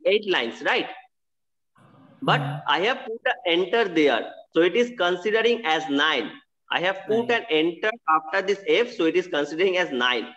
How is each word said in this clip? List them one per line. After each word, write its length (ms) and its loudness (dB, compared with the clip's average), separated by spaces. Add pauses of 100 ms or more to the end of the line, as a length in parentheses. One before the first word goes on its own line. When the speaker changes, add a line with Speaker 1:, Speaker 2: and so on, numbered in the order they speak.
Speaker 1:
eight 240 0
lines, 340 -2
right? 240 0 (1300)
But 200 2
Speaker 2:
Mm-hmm. 260 -6
Speaker 1:
I 140 2
have 240 -2
put 200 -10
an 100 0 (120)
enter 460 2
there. 380 2 (220)
So 80 4
it 140 4
is 220 2
considering 680 0
as 240 0
nine. 420 0 (400)
I 100 0
have 260 -2
put 220 0
Speaker 2:
Nine. 120 0
Speaker 1:
an 80 -12
enter 420 0 (180)
after 320 0
this 260 -2
F. 240 2
So 140 0
it 100 2
is 120 0
considering 500 0
as 140 0
nine. 460 0